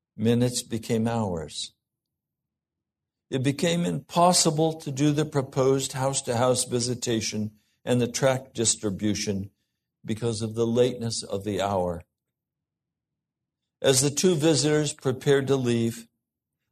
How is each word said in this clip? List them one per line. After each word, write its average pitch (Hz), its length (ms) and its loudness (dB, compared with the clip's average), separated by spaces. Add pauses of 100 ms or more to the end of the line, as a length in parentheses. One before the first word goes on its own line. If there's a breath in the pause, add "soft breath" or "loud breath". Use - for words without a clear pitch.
(160)
Minutes 120 480 0
became 113 420 -2
hours. 98 680 -4 (1600)
It 131 140 -2
became 170 400 0
impossible 165 920 2
to 160 140 -12
do 143 220 2
the 151 140 0
proposed 135 680 0
house-to-house 127 720 0
visitation 117 880 -4 (320 soft breath)
and 123 160 0
the 117 80 0
tract 127 460 0
distribution 104 960 -2 (560)
because 113 360 -4
of 110 140 -6
the 117 120 2
lateness 117 560 0
of 98 200 -6
the 101 160 -2
hour. 90 460 -2 (1800)
As 135 180 4
the 139 120 2
two 185 240 2
visitors 151 580 2
prepared 139 540 0
to 139 100 4
leave, 117 500 -2 (640)